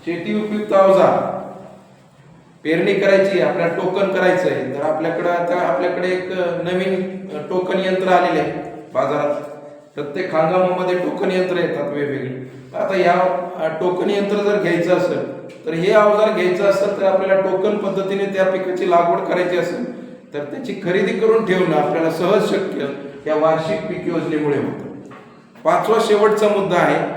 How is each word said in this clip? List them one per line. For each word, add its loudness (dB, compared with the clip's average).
शेती -4
उपयुक्त -4
अवजार, 4
पेरणी 2
करायची, 4
आपल्याला 0
टोकन 0
करायचं 2
आहे, -4
तर -4
आपल्याकडं -2
आता, 0
आपल्याकडे 0
एक -2
नवीन -2
टोकन -2
यंत्र 0
आलेले 4
आहे -2
बाजारात. 0
प्रत्येक -6
हंगामामध्ये 2
टोकन -2
यंत्र 0
येतात -2
वेगवेगळे. -6
आता -2
या, 4
अ, -2
टोकन 0
यंत्र 0
जर 2
घ्यायचं 2
असेल -2
तर, -4
हे 2
अवजार 6
घ्यायचं 2
असेल 2
तर 0
आपल्याला 2
टोकन 0
पद्धतीने -2
त्या 0
पिकाची -2
लागवड 4
करायची 0
असेल -6
तर -6
त्याची -8
खरेदी 0
करून 4
ठेवणं 2
आपल्याला 0
सहज 2
शक्य -2
या 0
वार्षिक 0
पीक -6
योजनेमुळे -2
होतं. -6
पाचवा 2
शेवटचा 4
मुद्दा 0
आहे 2